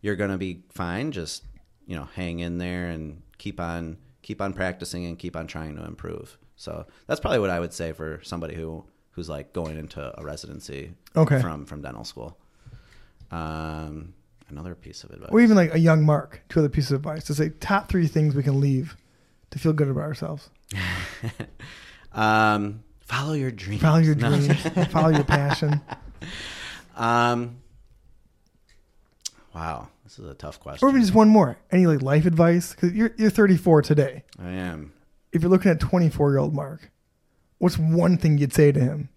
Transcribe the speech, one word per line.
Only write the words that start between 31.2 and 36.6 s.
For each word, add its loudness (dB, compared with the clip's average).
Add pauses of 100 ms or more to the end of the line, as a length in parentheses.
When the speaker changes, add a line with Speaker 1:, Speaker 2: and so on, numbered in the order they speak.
Speaker 2:
more. 6 (120)
Any, 6
like, 4
life 2
advice? 4
'Cause 0
you're, 2
you're 2
thirty-four 6
today. 0 (140)
Speaker 1:
I -10
am. -8 (400)
Speaker 2:
If 0
you're 2
looking 6
at 2
twenty-four-year-old 2
Mark, -10 (680)